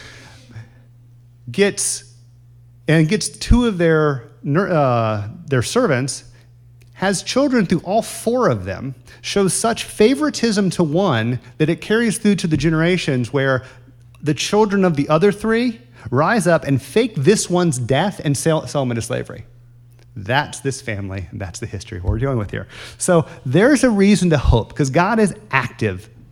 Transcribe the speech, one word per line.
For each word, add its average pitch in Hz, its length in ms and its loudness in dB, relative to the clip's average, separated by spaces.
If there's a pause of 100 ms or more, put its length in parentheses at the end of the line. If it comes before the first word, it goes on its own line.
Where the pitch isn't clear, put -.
(1500)
Gets, - 640 -2 (760)
and 156 180 4
gets 208 220 -2
two 240 380 2
of 196 100 -2
their 156 520 2 (140)
ner-, 151 260 0
uh, 117 600 0 (160)
their 127 180 0
servants, 139 600 -2 (720)
has 196 280 -2
children 254 420 0
through 160 200 0
all 208 160 0
four 233 480 -2
of 101 160 -2
them, 98 300 -8 (260)
shows 196 320 0
such 226 320 -2
favoritism 233 840 2
to 180 120 0
one 139 560 0 (180)
that 151 120 0
it 165 100 -2
carries 226 380 0
through 202 180 2
to 180 120 -2
the 156 100 0
generations 160 760 0
where 135 320 0 (600)
the 151 100 0
children 202 500 0
of 180 120 2
the 143 120 -2
other 160 240 4
three 226 480 -2 (300)
rise 170 380 2
up 165 160 4
and 139 180 0
fake - 340 0
this 165 320 2
one's 175 300 0
death 131 460 -2
and 143 120 0
sell, 160 300 0
sell 143 160 -4
them 127 100 -2
into 117 100 -4
slavery. 123 440 -8 (720)
That's 120 460 -4
this 135 200 -6
family, 98 480 -8
and - 100 -12
that's 92 200 -10
the 110 80 -8
history 98 320 -12
we're 101 180 -2
dealing 131 200 -2
with 101 120 -6
here. - 180 -10 (300)
So 170 300 2 (180)
there's 214 380 4
a 254 60 6
reason 196 420 4
to 151 60 4
hope, - 360 2
'cause 139 160 0
God 180 300 2
is 208 160 2 (160)
active, 110 580 -2 (220)